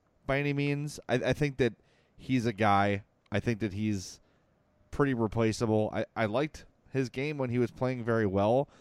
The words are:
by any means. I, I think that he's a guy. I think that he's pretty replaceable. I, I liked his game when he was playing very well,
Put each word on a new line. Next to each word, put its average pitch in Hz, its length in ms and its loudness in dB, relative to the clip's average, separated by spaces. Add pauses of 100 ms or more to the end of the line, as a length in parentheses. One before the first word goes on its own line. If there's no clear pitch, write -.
(260)
by 135 120 0
any 143 140 -2
means. 143 560 -4
I, - 60 2
I 127 180 2
think 143 260 -2
that 120 160 2 (420)
he's 123 300 -2
a 117 60 0
guy. 101 500 2 (280)
I 101 100 0
think 113 200 -2
that 107 120 -2
he's 104 480 -4 (720)
pretty 139 240 2
replaceable. 110 800 0
I, 107 120 -2 (120)
I 113 100 0
liked 127 380 -2 (280)
his 135 160 -2
game 143 300 -6
when 127 120 -2
he 120 80 0
was 120 120 2
playing 127 340 -4
very 113 220 2
well, 104 420 2 (120)